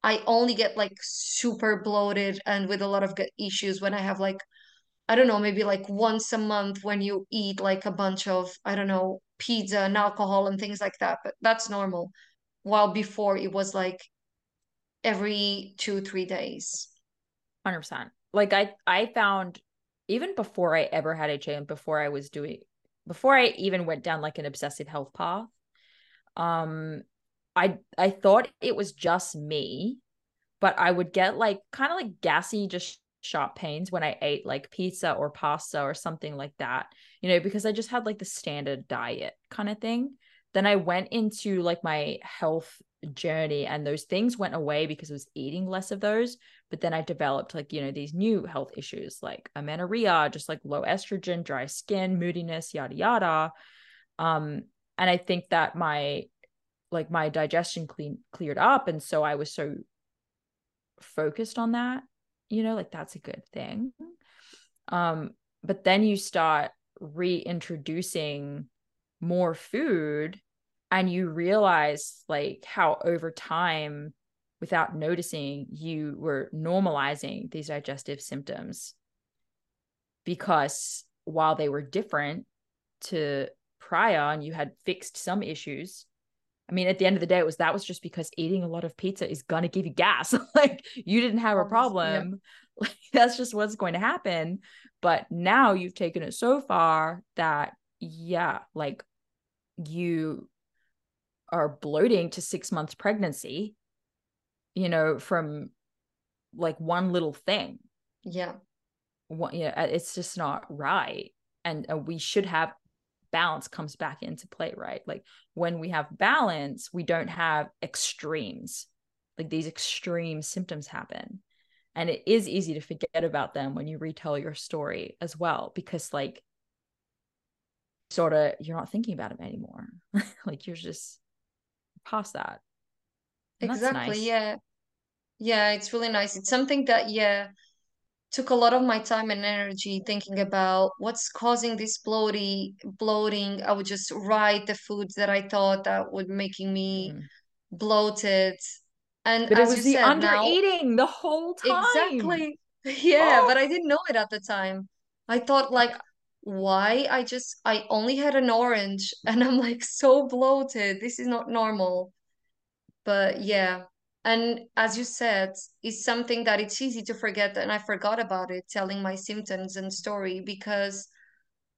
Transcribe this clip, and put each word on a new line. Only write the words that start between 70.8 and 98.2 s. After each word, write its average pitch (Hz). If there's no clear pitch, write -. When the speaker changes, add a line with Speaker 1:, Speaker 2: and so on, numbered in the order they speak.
Speaker 2:
and 185
you 180
realize, 170
like, 143
how 170
over 165
time, 156
without 165
noticing, 156
you 151
were 143
normalizing 156
these 151
digestive 143
symptoms -
because 165
while 156
they 151
were 143
different 147
to 143
prior 160
and 156
you 156
had 147
fixed -
some 185
issues, 151
I 175
mean, 180
at 185
the 190
end 190
of 175
the 170
day, 180
it 165
was, 156
that 165
was 202
just -
because 170
eating 175
a 170
lot 165
of 165
pizza 190
is 151
gonna 170
give 175
you 151
gas. 175
<laughs> -
Like, 285
you 220
didn't 233
have 220
a 185
Speaker 1:
Obviously, 202
yeah. 156
Speaker 2:
problem. 185
<laughs> -
Like, -
that's 240
just 247
what's 208
going 180
to 175
happen. 185
But 170
now 196
you've 180
taken 170
it -
so 262
far 165
that, 156
yeah, 165